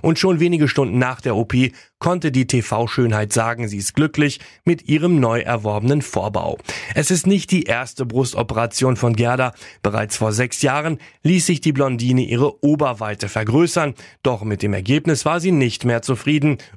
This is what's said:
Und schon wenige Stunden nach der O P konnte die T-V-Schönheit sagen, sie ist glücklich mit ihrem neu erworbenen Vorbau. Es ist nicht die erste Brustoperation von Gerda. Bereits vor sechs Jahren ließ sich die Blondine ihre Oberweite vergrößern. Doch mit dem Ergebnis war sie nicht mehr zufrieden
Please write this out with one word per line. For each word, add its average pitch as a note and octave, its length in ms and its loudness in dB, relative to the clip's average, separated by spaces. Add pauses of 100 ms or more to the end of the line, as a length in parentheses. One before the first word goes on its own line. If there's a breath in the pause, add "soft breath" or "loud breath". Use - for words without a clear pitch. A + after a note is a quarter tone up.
Und E3 180 2
schon F#3 220 2
wenige E3+ 260 2
Stunden B2 320 0
nach B2+ 220 0
der A#2 160 -2
O A2+ 80 2
P B2 280 2 (260 loud breath)
konnte E3 340 0
die B2+ 140 2
T-V-Schönheit A2+ 840 0
sagen, A#2 360 -2
sie G2+ 80 -8
ist G2 180 -6
glücklich D3 460 0 (240 loud breath)
mit E3+ 240 0
ihrem D#3 320 2
neu A#2 200 2
erworbenen A2 600 0
Vorbau. F#2+ 580 -4 (360 loud breath)
Es D3+ 160 0
ist F3+ 160 0
nicht G3 240 2
die F3+ 140 2
erste B2 420 -4
Brustoperation A#2+ 880 -2
von A#2+ 180 2
Gerda. A#2+ 380 0 (300 loud breath)
Bereits G#2+ 340 -2
vor A2 160 0
sechs A#2+ 300 -2
Jahren D3 360 0 (240 loud breath)
ließ E3+ 220 4
sich E3+ 160 0
die D#3 120 2
Blondine B2+ 500 2
ihre B2+ 420 0
Oberweite A#2 640 0
vergrößern. C#3+ 680 0 (300 loud breath)
Doch A#2 200 0
mit G#2 180 -4
dem G#2 100 0
Ergebnis A#2+ 520 0
war E3+ 160 0
sie F#3 100 0
nicht C3 340 0
mehr A#2+ 160 2
zufrieden D3 580 0 (180 loud breath)